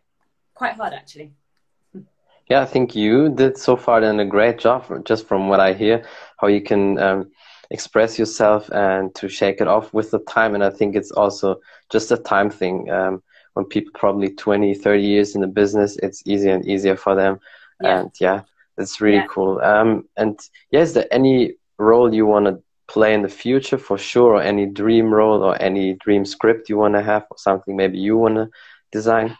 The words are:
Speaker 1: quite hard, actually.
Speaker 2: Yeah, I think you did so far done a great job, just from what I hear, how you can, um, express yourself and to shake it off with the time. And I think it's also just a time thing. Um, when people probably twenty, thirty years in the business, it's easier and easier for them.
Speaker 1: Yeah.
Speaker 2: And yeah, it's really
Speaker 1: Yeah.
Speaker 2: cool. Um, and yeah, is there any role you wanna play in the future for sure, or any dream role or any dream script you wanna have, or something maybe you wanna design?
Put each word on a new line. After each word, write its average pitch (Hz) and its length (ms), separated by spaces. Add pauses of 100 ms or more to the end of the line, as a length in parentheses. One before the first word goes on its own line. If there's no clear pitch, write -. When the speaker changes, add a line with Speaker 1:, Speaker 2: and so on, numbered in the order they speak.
(540)
Speaker 1:
quite 240 220
hard, 220 180
actually. 147 400 (1160)
Speaker 2:
Yeah, 135 120
I 135 40
think 127 280
you 113 360
did 131 280
so 127 200
far 117 240
done 107 180
a 101 60
great 107 340
job, 123 460
just 110 220
from 98 200
what 98 140
I 95 120
hear, 110 300 (340)
how 104 100
you 101 140
can, 101 380
um, 95 320 (400)
express - 480
yourself 107 520
and 95 440
to - 140
shake 98 320
it 101 60
off 107 260
with 110 180
the 107 80
time. 113 340
And 101 100
I 98 60
think 101 260
it's 98 160
also 101 480 (300)
just 110 220
a 117 60
time 101 340
thing. 92 400
Um, 92 320 (300)
when 98 120
people 104 300
probably 98 380
twenty, 101 420
thirty 101 280
years 101 320
in 101 60
the 95 60
business, 101 560
it's 95 240
easier 98 260
and 92 140
easier 98 300
for 98 180
them. 98 240 (420)
Speaker 1:
Yeah. 92 200
Speaker 2:
And 90 180
yeah, 98 220 (360)
it's 98 240
really 104 180
Speaker 1:
Yeah. 98 80
Speaker 2:
cool. 95 340
Um, 107 460 (100)
and 107 200 (340)
yeah, 147 100
is 165 120
there - 180
any 127 440 (240)
role 113 340
you 110 140
wanna 101 320 (280)
play 107 260
in 107 100
the 98 60
future 135 480
for 101 200
sure, 120 380
or 95 60
any 101 260
dream 113 440
role 107 300
or 95 200
any 95 340
dream 101 300
script 113 440
you 104 80
wanna 104 240
have, 107 300
or - 60
something 98 400
maybe 95 200
you 104 200
wanna 110 320 (420)
design? 113 480